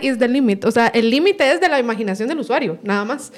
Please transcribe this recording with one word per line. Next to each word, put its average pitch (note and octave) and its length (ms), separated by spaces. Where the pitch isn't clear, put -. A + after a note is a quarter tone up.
is C4 160
the A#3+ 80
limit". A#3+ 380
O A3+ 60
sea, A#3 180
el A3+ 200
límite D4+ 440
es E4+ 60
de F4+ 100
la C#4+ 100
imaginación A3 500
del D#4+ 100
usuario, A#3 440
nada G3+ 200
más. C#4 340